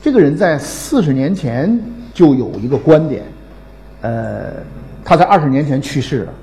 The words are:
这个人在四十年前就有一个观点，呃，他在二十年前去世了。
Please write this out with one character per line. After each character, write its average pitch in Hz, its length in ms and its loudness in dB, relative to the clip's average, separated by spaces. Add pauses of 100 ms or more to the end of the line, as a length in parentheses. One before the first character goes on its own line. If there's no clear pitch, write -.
这 294 100 0
个 254 80 4
人 151 160 4
在 165 220 0
四 - 440 -4
十 151 120 0
年 135 200 0
前 165 460 -2 (340)
就 147 220 6
有 107 160 -2 (100)
一 117 60 -6
个 135 100 0
观 156 320 4
点， 127 140 -6 (760)
呃， 110 500 -6 (520)
他 170 140 2
在 175 80 6
二 196 140 4
十 151 100 0
年 135 160 0
前 131 160 -2
去 - 180 -4
世 117 240 -4
了。 - 200 -10